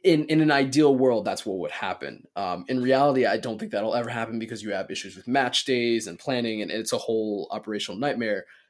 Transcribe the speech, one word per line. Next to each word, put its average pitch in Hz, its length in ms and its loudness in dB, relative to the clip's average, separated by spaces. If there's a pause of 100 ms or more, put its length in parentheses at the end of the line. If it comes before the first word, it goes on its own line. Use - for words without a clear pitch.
in, 156 220 4
in 156 160 4
an 151 80 6
ideal 139 440 6
world, 123 300 4
that's 98 220 -4
what 95 100 -4
would 87 140 -4
happen. 71 540 -8 (120)
Um, 90 320 -4
in 127 140 0
reality, 131 420 4
I 107 140 2
don't 110 200 -6
think 107 140 -10
that'll 107 220 0
ever 117 160 -2
happen 113 280 -6
because 110 240 -8
you 104 100 -6
have 95 180 -4
issues 95 260 -10
with 92 100 -20
match 123 380 0
days 117 420 0
and 87 120 -12
planning, 117 420 -4
and 90 100 -6
it's 110 220 -6
a 120 60 0
whole 107 520 -2
operational 104 480 -8
nightmare. 117 460 -2 (260)